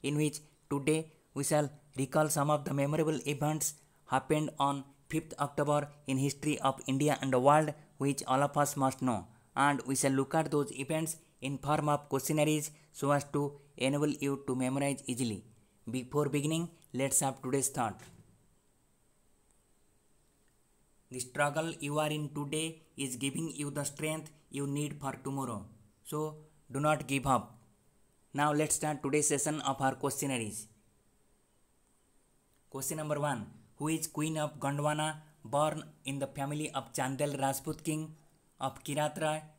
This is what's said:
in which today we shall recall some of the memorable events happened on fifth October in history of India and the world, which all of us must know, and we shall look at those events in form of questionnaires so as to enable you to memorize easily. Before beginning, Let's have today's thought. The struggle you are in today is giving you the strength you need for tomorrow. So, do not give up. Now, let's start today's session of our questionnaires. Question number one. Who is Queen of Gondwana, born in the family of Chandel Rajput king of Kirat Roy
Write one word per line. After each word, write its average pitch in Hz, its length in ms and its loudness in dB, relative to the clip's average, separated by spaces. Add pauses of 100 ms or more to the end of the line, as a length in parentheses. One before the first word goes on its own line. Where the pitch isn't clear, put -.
in 143 140 0
which 151 200 2 (320)
today 151 420 0 (220)
we 139 100 -4
shall 151 240 2 (300)
recall 151 320 2
some 151 220 2
of 147 120 2
the 139 120 -2
memorable 151 500 2
events 147 480 0 (380)
happened 151 480 0
on 139 240 0 (260)
fifth 160 300 -4
October 147 500 0 (160)
in 135 140 0
history 143 400 0
of 135 260 2
India 139 380 4
and 131 100 2
the 127 60 6
world, 147 340 8 (240)
which 139 300 0
all 131 160 4
of 143 120 0
us 143 220 2
must 135 240 2
know, 113 240 0 (300)
and 143 320 4
we 135 80 0
shall 135 160 2
look 135 240 2
at 160 160 2
those 147 220 2
events 156 440 -4 (240)
in 135 160 -4
form 147 320 0
of 147 180 0
questionnaires 151 600 2 (220)
so 139 180 -2
as 143 140 4 (100)
to 143 200 0 (240)
enable 143 360 2 (140)
you 139 180 -2
to 127 100 0
memorize 135 520 0
easily. 117 360 -2 (460)
Before 131 400 -2
beginning, 160 400 0 (260)
Let's 135 260 2
have 135 200 -2
today's 131 280 0
thought. 113 300 -2 (3000)
The 127 120 -8
struggle 147 580 0
you 143 180 -2
are 151 140 2
in 151 240 -2
today 156 480 -4 (120)
is 131 200 -4
giving 139 400 -2
you 147 160 -6
the 143 120 -4
strength 156 460 -6 (220)
you 139 160 -4
need 143 340 -4
for 135 120 -4 (100)
tomorrow. 127 420 -4 (380)
So, 151 320 -4 (360)
do 131 80 -2
not 147 280 2
give 135 180 0
up. 127 320 2 (720)
Now, 147 220 2
let's 151 220 2
start 151 260 -2
today's 147 280 2
session 147 320 0
of 139 200 -2
our 135 140 2
questionnaires. 131 720 -4 (2000)
Question 135 280 -4
number 151 220 -2
one. 131 280 -2 (300)
Who 147 100 -4
is 160 180 0
Queen 156 320 -2
of 151 220 -4
Gondwana, 151 560 0 (280)
born 151 400 0 (220)
in 139 140 -4
the 135 80 -2
family 147 480 -4
of - 180 -6
Chandel 135 480 -2
Rajput 139 420 -2
king 156 300 -4 (480)
of 131 220 -6
Kirat 151 360 -2
Roy 156 220 0 (180)